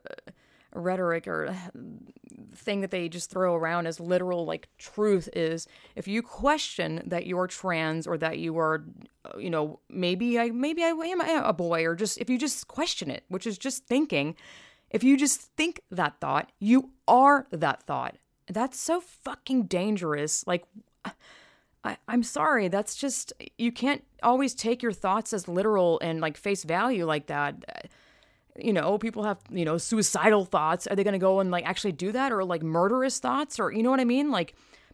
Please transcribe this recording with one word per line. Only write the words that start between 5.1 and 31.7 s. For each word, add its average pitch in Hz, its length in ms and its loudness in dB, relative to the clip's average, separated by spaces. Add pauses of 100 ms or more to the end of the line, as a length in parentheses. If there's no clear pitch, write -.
is, 165 360 -2 (260)
if - 140 -10
you 214 120 0
question 220 880 -2
that 170 200 -4
you're 180 200 -2
trans 160 600 -2
or 165 100 -2
that 160 200 -2
you 165 200 -4
are, 156 260 0 (400)
uh, - 140 -14
you 135 120 -6
know, 156 280 -2 (100)
maybe 185 500 0
I, 233 120 2
maybe 294 320 -2
I 330 60 4
am 330 320 -2
a, 320 280 0
a 165 40 2
boy, 165 320 0
or 165 100 0
just, 190 240 -4
if - 100 -6
you 254 100 2
just 269 280 -2
question 277 420 -4
it, - 200 -8
which 185 180 -6
is 208 100 -4
just - 300 -6
thinking, 170 500 0 (540)
if - 140 0
you 277 120 8
just 269 240 2
think - 400 -4 (100)
that 156 300 -2
thought, 143 380 0
you 247 320 4 (160)
are 269 440 8
that 156 340 -2
thought. 131 320 -6 (320)
That's 226 300 -4
so 339 220 0
fucking 262 640 -4
dangerous. 175 800 0
Like, 180 220 -2 (1160)
I, - 140 -4 (100)
I'm 233 160 2
sorry, 277 420 2
that's 196 300 -2
just, - 360 -4 (260)
you 233 120 0
can't 254 340 -2 (200)
always 254 300 2
take 233 280 -2
your 233 100 0
thoughts 196 400 -2
as 190 140 -4
literal 180 540 2
and, 165 200 -4
like, 160 160 -2
face 202 280 -4
value 185 400 0
like 151 240 -2
that. - 600 -6 (680)
You 233 160 -2
know, 185 260 2
people 214 260 -4
have, 202 160 -2 (100)
you 180 140 -2
know, 160 140 0
suicidal 202 640 4
thoughts. 165 420 0
Are - 80 -2
they 196 80 2
gonna 196 160 2
go 190 220 6
and, 190 100 2
like, 175 160 0
actually 185 240 -2